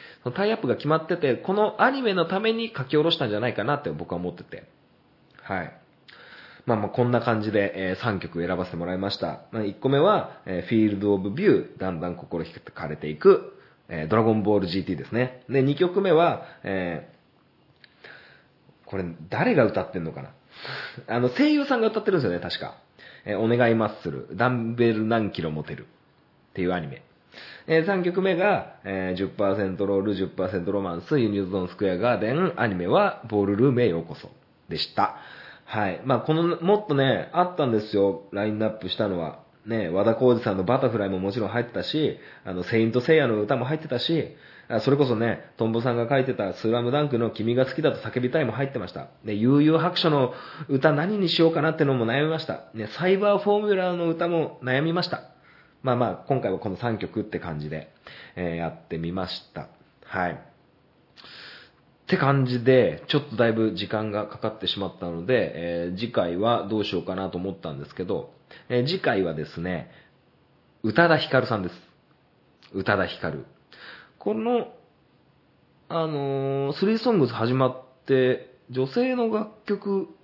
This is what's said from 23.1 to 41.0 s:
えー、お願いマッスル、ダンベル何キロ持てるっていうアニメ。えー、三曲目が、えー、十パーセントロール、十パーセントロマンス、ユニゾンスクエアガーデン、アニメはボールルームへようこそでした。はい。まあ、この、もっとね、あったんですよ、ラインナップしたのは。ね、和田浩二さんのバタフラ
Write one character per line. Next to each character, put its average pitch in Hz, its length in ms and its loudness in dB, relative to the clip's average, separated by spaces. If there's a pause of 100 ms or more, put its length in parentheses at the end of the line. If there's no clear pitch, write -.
え 104 100 -4
ー、 95 60 -4
お 113 80 2
願 120 200 6
い 113 60 6
マ 110 120 2
ッ - 160 -6
ス 87 60 -4
ル、 67 280 -8
ダ 117 120 2
ン 117 280 -2
ベ 117 160 4
ル 110 120 0
何 110 280 0
キ - 100 -8
ロ 80 80 -2
持 76 140 -6
て 78 100 -10
る - 120 -16
っ - 680 -20
て 92 100 -4
い 90 40 0
う 90 80 0
ア 90 40 -2
ニ 78 80 -8
メ。 65 160 -14 (640)
え 160 140 4
ー、 165 60 0
三 190 180 0
曲 180 180 0
目 185 140 2
が、 185 480 0
え 95 300 -4
ー、 - 20 -8
十 95 140 -2
パ 98 240 0
ー - 20 -4
セ 104 80 0
ン 95 120 -4
ト 101 100 -2
ロ 98 120 2
ー 95 40 0
ル、 104 120 0
十 92 140 -2
パ 92 160 -4
ー 92 80 -4
セ 98 60 -2
ン 85 60 -4
ト 95 60 -4
ロ 98 100 0
マ 90 140 -6
ン 85 80 -8
ス、 151 160 0
ユ 113 100 2
ニ 101 160 0
ゾ 92 160 -4
ン 90 80 -4
ス - 80 -14
ク 101 120 0
エ 92 40 0
ア 90 40 -2
ガ 113 220 0
ー - 20 -2
デ 107 100 -2
ン、 170 300 0
ア 117 80 2
ニ 95 80 -2
メ 87 100 -2
は 185 420 2
ボ 104 140 2
ー 98 40 2
ル 101 100 2
ル 131 140 6
ー - 20 2
ム 123 100 4
へ 117 60 6
よ 82 140 0
う - 20 -6
こ 80 100 -12
そ - 160 -18 (380)
で 80 100 -8
し - 160 -6
た。 - 220 2 (480)
は 107 240 -2
い。 87 160 -6
ま 131 120 2
あ、 110 40 0
こ 156 140 0
の、 170 260 0
も 202 200 4
っ 208 60 -12
と 147 80 0
ね、 131 380 2
あ 175 120 4
っ 180 120 -8
た 147 100 0
ん 117 60 0
で 107 80 4
す 107 160 -4
よ、 98 360 2
ラ 101 140 -2
イ 107 40 0
ン 107 80 -4
ナ 110 80 0
ッ 110 60 0
プ 92 180 -8
し - 80 -6
た 107 100 0
の 92 100 -2
は。 78 200 -6 (260)
ね、 107 240 -4
和 95 160 2
田 110 120 4
浩 123 180 6
二 117 60 -2
さ 113 120 -2
ん 95 60 -2
の 92 60 0
バ 123 160 2
タ 127 100 2
フ 110 80 -2
ラ 101 80 0